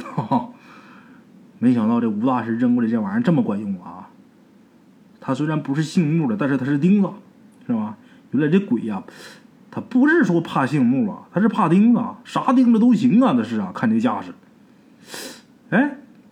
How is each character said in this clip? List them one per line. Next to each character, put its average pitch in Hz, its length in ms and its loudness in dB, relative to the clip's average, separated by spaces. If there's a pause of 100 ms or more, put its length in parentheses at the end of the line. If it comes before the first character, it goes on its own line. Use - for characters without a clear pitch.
(440)
<laughs> - 1120 -20
没 123 160 2
想 110 120 0
到 117 140 0
这 117 80 -2
吴 107 180 -2
大 127 160 0
师 113 140 -4
扔 123 180 2
过 123 80 2
来 113 60 0
这 117 100 0
玩 101 140 -4
意 107 40 -2
儿 120 60 0
这 - 80 2
么 135 120 2
管 104 180 -4
用 98 240 -8
啊！ - 240 -18 (1120)
他 135 140 -6
虽 143 120 -4
然 151 160 -4
不 139 120 -4
是 156 80 -2
杏 156 340 0
木 160 100 0
的， 107 120 -2
但 143 100 -2
是 139 80 0
他 127 80 -4
是 143 140 -2
钉 190 240 2
子， 175 80 -2 (560)
是 123 80 -2
吧？ 107 240 -6 (320)
原 131 120 0
来 147 60 0
这 180 100 4
鬼 127 260 -2
呀， 104 200 -8 (640)
他 - 80 -10
不 254 300 0
是 320 160 4
说 170 160 2
怕 156 240 -2
杏 131 200 0
木 120 260 0
啊， - 200 -16
他 - 80 -4
是 220 120 2
怕 214 180 0
钉 202 240 6
子 214 60 4
啊， 107 260 -6
啥 - 300 -2
钉 247 180 4
子 220 60 4
都 240 160 4
行 165 280 4
啊， 202 120 4
这 117 100 0
是 110 160 -4
啊， 92 140 -6
看 113 160 -2
这 110 100 2
架 107 220 -2
势。 90 100 -16 (1400)
哎， 277 300 0 (340)